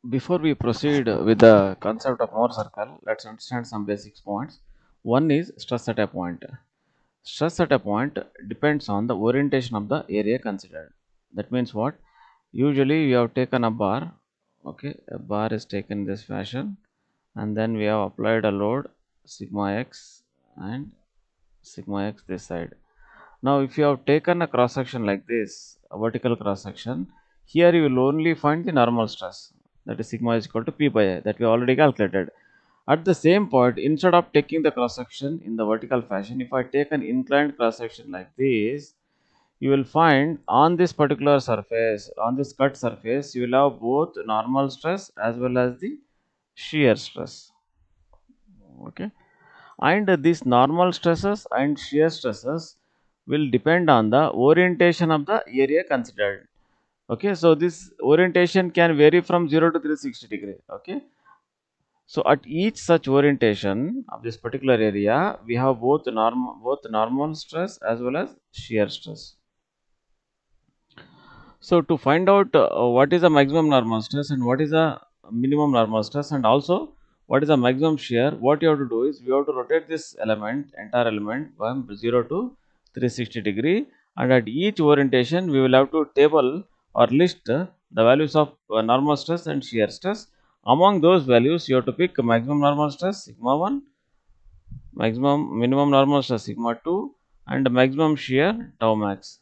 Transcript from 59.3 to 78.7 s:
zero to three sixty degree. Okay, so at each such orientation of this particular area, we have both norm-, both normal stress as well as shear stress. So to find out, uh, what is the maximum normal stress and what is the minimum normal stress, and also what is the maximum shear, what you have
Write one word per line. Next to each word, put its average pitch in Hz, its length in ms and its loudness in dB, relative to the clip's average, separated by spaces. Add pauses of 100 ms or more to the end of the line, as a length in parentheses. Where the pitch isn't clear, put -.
zero 160 240 4
to 160 80 -2
three 151 180 -4
sixty 127 300 -12
degree. 101 280 -12 (160)
Okay, 185 320 -12 (1040)
so - 180 -4
at 139 220 2
each 185 320 -2
such 165 280 2
orientation 135 1000 0
of - 140 -16
this 113 140 -10
particular 131 380 -2
area, 107 720 0
we 117 120 -6
have 127 240 0
both 139 260 0
norm-, 117 560 -2
both 131 160 -4 (100)
normal 123 460 -2
stress 165 440 -8
as 113 220 -4
well 123 160 -6
as - 180 -8 (180)
shear 107 360 -2
stress. - 460 -16 (2250)
So 170 220 2
to 151 160 0
find 175 320 2
out, 202 240 4
uh, 135 160 6
what 123 420 2
is 175 100 2
the 175 80 6
maximum 151 380 4
normal 117 320 2
stress 143 300 -6
and 131 140 -2
what 131 160 0
is 151 100 -2
the 160 280 0 (320)
minimum 139 420 0
normal 110 320 2
stress, 143 260 -8
and 135 160 -2
also 147 480 0 (320)
what 139 160 2
is 147 60 -2
the 151 80 4
maximum 135 420 2
shear, 127 320 0
what 143 320 0
you 165 60 4
have 151 100 2